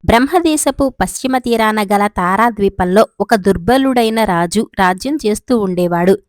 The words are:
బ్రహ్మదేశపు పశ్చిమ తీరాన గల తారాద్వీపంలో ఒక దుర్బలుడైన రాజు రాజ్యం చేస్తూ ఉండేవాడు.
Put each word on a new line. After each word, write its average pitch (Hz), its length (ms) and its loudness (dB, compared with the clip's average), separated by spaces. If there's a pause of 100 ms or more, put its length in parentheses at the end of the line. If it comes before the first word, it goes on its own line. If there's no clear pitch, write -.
బ్రహ్మదేశపు 285 840 0
పశ్చిమ 262 480 -4
తీరాన 220 460 0
గల 202 240 0
తారాద్వీపంలో 196 1000 0 (120)
ఒక 202 160 2
దుర్బలుడైన 226 880 0
రాజు 175 440 -2 (120)
రాజ్యం 190 460 0
చేస్తూ 214 340 -2
ఉండేవాడు. 180 540 0 (160)